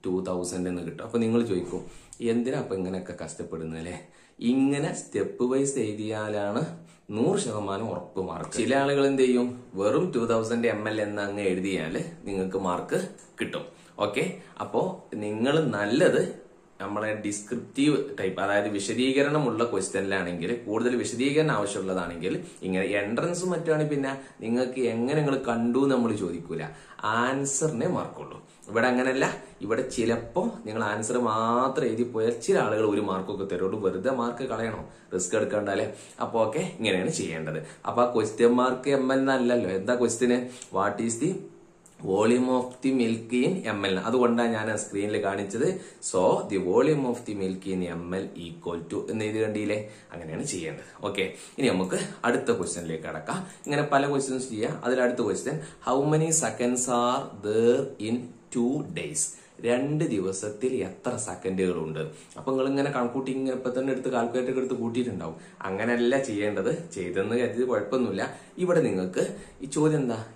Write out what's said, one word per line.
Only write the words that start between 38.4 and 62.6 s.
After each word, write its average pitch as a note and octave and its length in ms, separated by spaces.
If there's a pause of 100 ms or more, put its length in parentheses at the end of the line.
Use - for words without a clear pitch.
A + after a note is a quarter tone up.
mark B2+ 360
എം B2+ 160
എൽ C3+ 100
എന്നല്ലല്ലോ. B2 460 (120)
എന്താ A#2 200
ക്വസ്റ്റ്യന്? B2 380 (380)
What G2+ 280
is A2+ 180
the F3 80 (800)
volume A#2 480
of A#2+ 100 (160)
the C3+ 160
milk A2+ 400
in D#3 140 (180)
M G2+ 160
L? F#2+ 80 (120)
അതുകൊണ്ടാണ് A#2 500
ഞാൻ G#2+ 160
ആ - 100
സ്ക്രീനിൽ G2+ 340 (100)
കാണിച്ചത്. G2+ 400 (420)
So, F#2 120 (300)
the G2 80 (100)
volume C3+ 420
of A2+ 60 (100)
the G#2+ 140
milk F#2+ 220 (100)
in F#2 80 (140)
എം E2+ 80 (140)
L F#2+ 80 (220)
equal E2+ 320 (120)
to G2+ 80 (120)
എന്ന് A2 180
എഴുതി A2 160
കണ്ടില്ലേ? G#2+ 340 (340)
അങ്ങനെയാണ് D#2 400
ചെയ്യേണ്ടത്. D#2+ 380 (180)
ഓക്കെ, F#2+ 160 (320)
ഇനി C3+ 160
നമുക്ക് F#2 260 (300)
അടുത്ത B2 200 (100)
ക്വസ്റ്റ്യനിലേക്ക് E2 500
കടക്കാം. D#2 300 (280)
ഇങ്ങനെ D3 180 (100)
പല C#3 180
questions C3 400
ചെയ്യാം. A2+ 220 (100)
അതിൽ B2+ 220
അടുത്ത A#2+ 220
ക്വസ്റ്റ്യൻ, C#3 280 (300)
how B2+ 120 (140)
many D#3+ 160 (140)
seconds B2 420 (160)
are B2 200 (260)
there A#2 360 (260)
in A#2+ 80 (380)
two B2 180 (280)
days? - 200 (460)
രണ്ട് C#3+ 360 (100)
ദിവസത്തിൽ G#2 580 (160)
എത്ര - 240 (140)
സെക്കൻഡുകളുണ്ട്? F2+ 760 (360)
അപ്പൊ - 140
നിങ്ങൾ C3 200